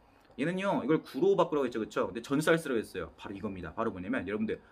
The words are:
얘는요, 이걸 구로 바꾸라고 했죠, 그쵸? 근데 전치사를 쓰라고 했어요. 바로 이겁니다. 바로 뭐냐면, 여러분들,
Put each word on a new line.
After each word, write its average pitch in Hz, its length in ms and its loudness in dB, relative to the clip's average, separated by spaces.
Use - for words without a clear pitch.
얘는요, 180 440 0
이걸 151 200 2
구로 185 320 2
바꾸라고 156 320 2
했죠, 117 120 -4
그쵸? 107 280 0
근데 117 140 -6
전치사를 156 360 4
쓰라고 131 220 0
했어요. 90 380 -6
바로 101 180 -10
이겁니다. 95 400 -6
바로 113 160 0
뭐냐면, 92 360 -4
여러분들, 104 320 -2